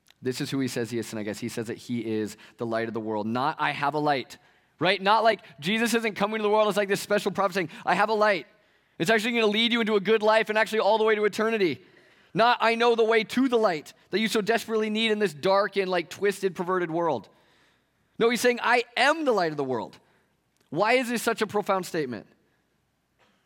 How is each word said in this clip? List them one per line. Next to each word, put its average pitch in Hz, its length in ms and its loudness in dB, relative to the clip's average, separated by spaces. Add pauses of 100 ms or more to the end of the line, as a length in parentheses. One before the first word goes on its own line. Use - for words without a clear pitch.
(200)
This 127 200 -6
is 135 100 -6
who 135 100 -2
he 127 80 -2
says 117 220 -6
he 120 80 -4
is 107 100 -6
tonight, 110 140 -8
guys. 104 160 -6
He 117 100 -8
says 110 200 -8
that 117 100 -8
he 117 260 -6
is 107 320 -4 (200)
the 120 100 -8
light 113 220 -2
of 110 60 -8
the 113 60 -6
world. 107 260 -4
Not, 127 320 -4
"I 147 120 -2
have 143 240 -4
a 151 40 -4
light," 147 380 -2 (440)
right? 185 200 0
Not 208 240 2
like 220 160 2 (180)
Jesus 220 360 0
isn't 220 220 -2
coming 214 220 -2
to 214 40 -4
the 208 80 2
world 214 180 4
as, 185 80 0
like, 202 120 0
this 190 120 0
special 208 300 0
prophet 190 240 -2
saying, 185 160 -2 (160)
"I 175 80 2
have 208 160 2
a 220 40 0
light. 208 320 2 (520)
It's 160 120 0
actually 226 220 2
gonna 233 140 2
lead 220 260 2
you 240 80 2
into 220 140 0
a 202 60 2
good 214 220 2
life 214 280 4
and 214 80 0
actually 220 220 0
all 202 180 4
the 220 60 0
way 220 100 4
to 208 100 0
eternity." 208 580 0 (520)
Not, 226 260 4
"I 226 140 2
know 233 200 4
the 226 100 2
way 220 200 2
to 262 240 0
the 240 80 2
light 185 380 0 (160)
that - 80 0
you 220 100 0
so 220 140 0
desperately 220 480 0
need 220 220 0
in 214 60 0
this 202 140 0
dark 196 440 0
and, 185 140 0
like, 175 200 -2
twisted, 190 440 -2
perverted 175 360 -2
world." 170 400 -2 (920)
No, 226 100 4
he's 240 100 0
saying, 240 220 2
"I 233 200 2 (140)
am 302 280 2
the 262 80 2
light 175 200 0
of 151 40 -8
the 147 60 -2
world." 120 380 -6 (720)
Why 208 240 2
is 254 140 2
this 240 140 -2
such 226 180 0
a 220 60 0
profound 190 400 -2
statement? 123 400 -6 (1200)